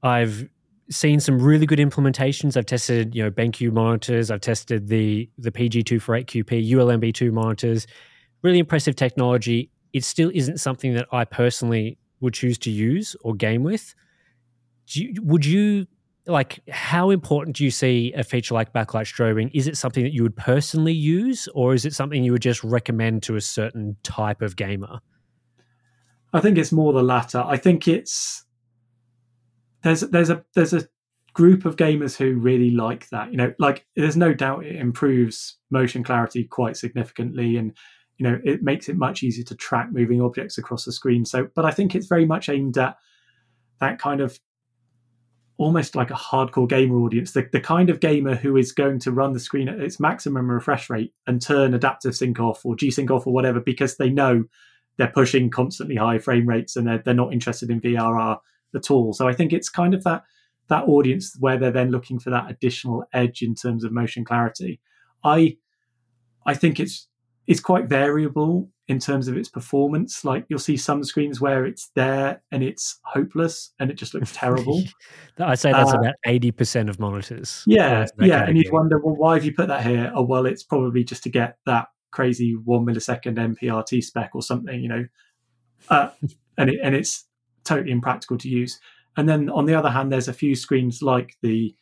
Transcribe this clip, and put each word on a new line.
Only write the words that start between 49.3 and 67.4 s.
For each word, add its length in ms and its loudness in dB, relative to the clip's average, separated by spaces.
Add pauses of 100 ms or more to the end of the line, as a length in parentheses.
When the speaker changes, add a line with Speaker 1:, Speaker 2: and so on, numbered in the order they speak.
Speaker 2:
the 60 -4
screen 300 -4
at 100 -10
its 200 -8
maximum 500 -2
refresh 400 -2
rate 240 -4 (140)
and 120 0
turn 360 2
adaptive 400 -2
sync 240 -2
off 260 -2
or 100 -4
G-Sync 360 0
off 160 0
or 60 0
whatever, 260 2
because 380 -2
they 120 2
know 340 4 (540)
they're 100 2
pushing 440 2
constantly 460 -4
high 200 2
frame 300 2
rates 280 -2
and 120 -2
they're, 100 0
they're 160 0
not 180 2
interested 380 -4
in 100 0
V 160 -2
R 240 0
R 220 -2 (340)
at 140 -8
all. 240 4
So 140 0
I 60 2
think 200 0
it's 160 -4
kind 240 2
of 100 -2
that, 200 -2 (460)
that 160 2
audience 540 2
where 200 2
they're 100 2
then 220 0
looking 260 -4
for 140 -6
that 180 -4
additional 640 -4
edge 300 -2
in 100 -2
terms 300 -6
of 80 -6
motion 340 -4
clarity. 540 -4 (440)
I, 340 4 (920)
I 80 2
think 240 2
it's, 280 -8 (380)